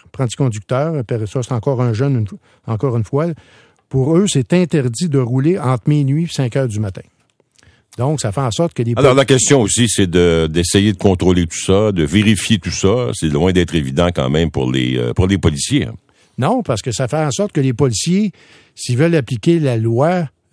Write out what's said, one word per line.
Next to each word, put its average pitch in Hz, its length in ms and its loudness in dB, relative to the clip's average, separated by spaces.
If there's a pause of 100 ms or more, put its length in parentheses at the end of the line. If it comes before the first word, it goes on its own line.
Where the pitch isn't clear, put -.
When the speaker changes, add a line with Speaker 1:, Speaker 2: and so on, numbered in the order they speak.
Speaker 1:
apprenti - 300 -6
conducteur, 131 680 -2 (240)
ça, 131 160 -6
c'est - 100 -10
encore 123 280 -2
un 120 120 0
jeune, 135 240 0
une, 107 100 -2 (380)
encore 117 320 -2
une 110 80 0
fois, 147 220 -2 (600)
pour 135 280 0
eux, 202 100 4
c'est - 260 -2
interdit 160 540 0
de 139 120 0
rouler 131 380 0
entre 127 300 -2
minuit 147 380 2
et - 20 -4
cinq 131 300 -4
heures 135 100 0
du 107 120 -6
matin. 101 240 -8 (960)
Donc, 135 240 -2
ça 110 100 -2
fait 139 100 -4
en 123 100 -2
sorte 165 220 -2
que 123 100 -2
les 117 120 -2
Speaker 2:
Alors, 143 160 6
Speaker 1:
poli- 135 60 4
Speaker 2:
la 135 80 6
question 135 360 4
aussi, 110 260 2
c'est 98 200 2
de, 85 440 4
d'essayer 98 400 2
de 92 60 -4
contrôler 90 500 2
tout - 100 -12
ça, 101 340 2
de 85 120 0
vérifier 101 560 2
tout - 100 -10
ça. - 440 0
C'est - 140 -4
loin 78 260 2
d'être 87 200 0
évident 78 400 0
quand 67 160 -2
même 78 220 0
pour 65 200 -2
les, 64 260 -2
euh, 60 160 -4
pour 90 140 0
les 95 100 0
policiers, 80 480 -2
hein. 57 80 -10 (440)
Speaker 1:
Non, 160 240 0
parce 120 220 -4
que 127 80 -4
ça 127 160 -4
fait 147 100 -4
en 156 140 -2
sorte 202 200 -4
que 151 100 -2
les 131 120 0
policiers, 160 580 0 (440)
s'ils 120 220 -4
veulent 165 180 2
appliquer 151 440 0
la 131 180 0
loi, 139 480 0 (280)